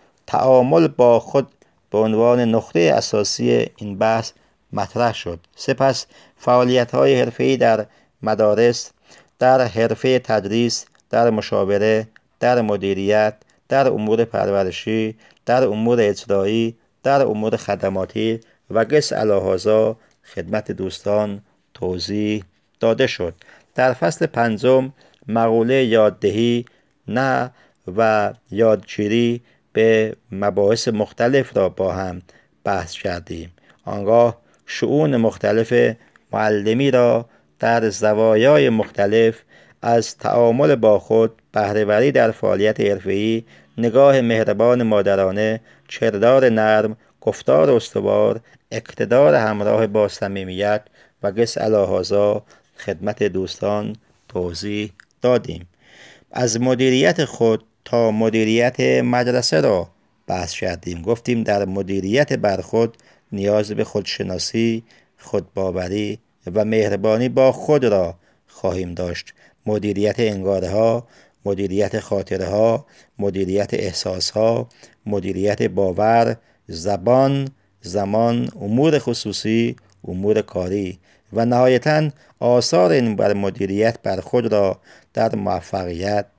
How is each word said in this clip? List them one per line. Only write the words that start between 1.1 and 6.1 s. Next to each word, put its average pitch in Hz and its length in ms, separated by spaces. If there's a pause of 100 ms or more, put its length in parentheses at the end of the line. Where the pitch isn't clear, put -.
خود - 280 (440)
به 101 60
عنوان 110 420
نقطه 123 560
اساسی 117 800
این 104 200
بحث 113 340 (420)
مطرح 107 400
شد. 85 260 (160)
سپس 135 500 (320)